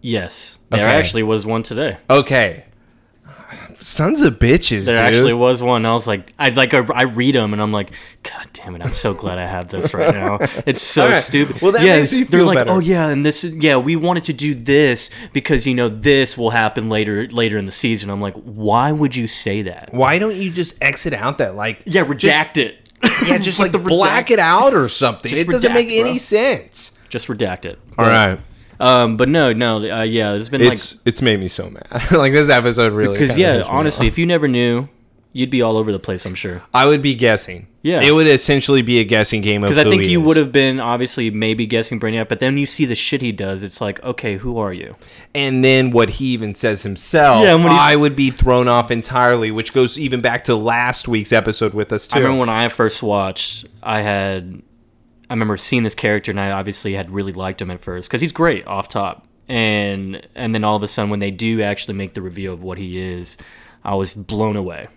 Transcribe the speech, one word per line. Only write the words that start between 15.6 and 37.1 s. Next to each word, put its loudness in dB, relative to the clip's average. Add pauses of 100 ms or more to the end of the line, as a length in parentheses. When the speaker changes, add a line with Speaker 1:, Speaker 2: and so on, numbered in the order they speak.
Speaker 1:
you 0
know, 0
this 2
will 0
happen 0
later, -2
later 0
in -4
the -8
season." -4
I'm -6
like, -6
"Why -2
would -2
you -4
say -4
that?" -12
Speaker 2:
Why 2
don't -2
you -6
just -6
exit -2
out -6
that, -2
like, -8
Speaker 1:
Yeah, 0
Speaker 2:
just -6
Speaker 1:
redact 2
it. -2 (500)
Speaker 2:
Yeah, 2
just, -2
Speaker 1:
<laughs> 0
With 0
Speaker 2:
like, -
Speaker 1:
the 0 (100)
Speaker 2:
black 2
Speaker 1:
redact-, 0
Speaker 2:
it 4
out 4
or 2
something. -2
Speaker 1:
just -2
Speaker 2:
It -2
doesn't 2
Speaker 1:
redact, -2
Speaker 2:
make 2
any 0
Speaker 1:
bro. -4
Speaker 2:
sense. -2 (160)
Speaker 1:
Just -8
redact -6
it. -12 (200)
Speaker 2:
All 4
Speaker 1:
But, 6
Speaker 2:
right. 4 (420)
Speaker 1:
um, 4
but 2
no, 4
no, 0 (240)
uh, 0
yeah, 0
there's -4
been, -2
Speaker 2:
It's, 0
Speaker 1:
like, -20
Speaker 2:
it's 0
made 2
me -6
so -10
mad. -18 (160)
<laughs> -2
Like, 4
this 4
episode 4
really 0
Speaker 1:
Because, 2
Speaker 2:
kinda 2
Speaker 1:
yeah, 4
Speaker 2:
pissed -4
me -2
Speaker 1:
honestly, 0
Speaker 2:
off. 0
Speaker 1:
if -4
you 2
never 2
knew, 0 (440)
you'd -4
be 0
all 0
over 0
the -4
place, -8
I'm -10
sure. -10 (100)
Speaker 2:
I 4
would 4
be 0